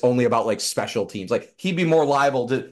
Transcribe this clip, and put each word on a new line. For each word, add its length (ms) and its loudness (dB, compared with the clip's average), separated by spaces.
only 220 2
about, 200 2
like, 140 -2
special 460 -4
teams. 220 -10
Like, 280 -4
he'd 180 -4
be 100 0
more 220 4
liable 440 2
to, 200 -2